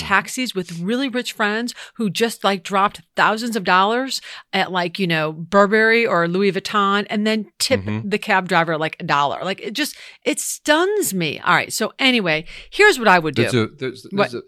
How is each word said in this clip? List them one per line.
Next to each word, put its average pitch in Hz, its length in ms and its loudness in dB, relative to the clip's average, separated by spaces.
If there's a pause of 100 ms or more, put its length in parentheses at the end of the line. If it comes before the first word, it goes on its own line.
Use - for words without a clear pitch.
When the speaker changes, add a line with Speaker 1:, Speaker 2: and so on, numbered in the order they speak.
Speaker 1:
taxis 202 460 -2
with 170 240 -8
really 240 300 -2
rich 240 240 -6
friends 226 420 -4 (200)
who 214 160 -2
just, 220 340 -4
like, 196 180 0
dropped 202 380 0 (160)
thousands 220 400 2
of 202 80 -4
dollars 208 560 2 (320)
at, 190 200 0
like, 175 260 -2
you 196 80 0
know, 160 260 0
Burberry 208 760 4
or 170 220 2
Louis 190 240 2
Vuitton 196 580 0
and 214 160 0
then 214 200 0 (120)
tip 233 220 0
Speaker 2:
Mm-hmm. 208 280 -4
Speaker 1:
the 196 100 0
cab 190 300 0
driver, 165 300 2
like, 156 220 -4
a - 40 -8
dollar. 143 400 2
Like, 190 160 -6
it 240 140 -10
just, 285 220 -4 (280)
it 302 160 -2
stuns 349 720 0
me. 165 260 -4
All - 140 2
right. 143 180 0
So 214 260 -4
anyway, 185 460 0 (260)
here's 392 280 4
what 226 100 2
I 185 100 8
would 156 160 -2
do. 117 80 2
Speaker 2:
There's 110 120 0
a, 110 120 4 (120)
there's, 127 340 -10
Speaker 1:
What? 98 180 0
Speaker 2:
there's 117 40 -12
a, 113 140 -8